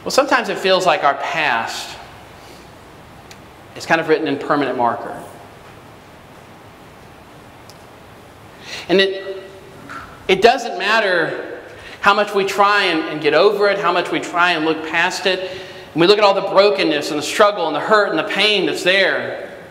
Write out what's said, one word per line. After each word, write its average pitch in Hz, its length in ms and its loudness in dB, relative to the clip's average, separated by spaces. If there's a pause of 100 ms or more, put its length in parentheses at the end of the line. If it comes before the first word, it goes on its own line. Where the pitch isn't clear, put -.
Well, - 80 -6
sometimes 262 380 2
it 180 100 -6
feels 185 260 2
like 156 180 2
our 143 120 2
past - 800 -4 (1800)
is 123 120 -14
kind 165 120 2
of 160 80 -6
written 156 200 2
in 139 100 -2
permanent 135 400 -2
marker. 120 420 -4 (3750)
And 185 140 4
it, - 400 -4 (880)
it 185 160 2
doesn't 240 340 0
matter 190 840 -2 (420)
how 202 120 4
much 208 220 0
we 196 100 2
try 202 380 2
and, 170 160 0 (100)
and 151 100 -6
get 147 140 2
over 202 340 4
it, 196 120 0
how 170 120 0
much 175 200 0
we 160 80 -2
try 175 320 0
and 156 120 -2
look 160 260 -2
past 170 360 -2
it. 185 140 0
And - 600 -10
we 170 60 6
look 208 140 6
at 214 40 4
all 196 120 6
the 160 160 -2
brokenness 175 580 2
and 151 80 -4
the 139 60 -4
struggle 202 420 2
and 151 100 -2
the 143 40 -2
hurt 202 320 2
and 160 80 -2
the 151 120 -4
pain 196 360 2
that's 127 160 -4
there. 165 720 0 (140)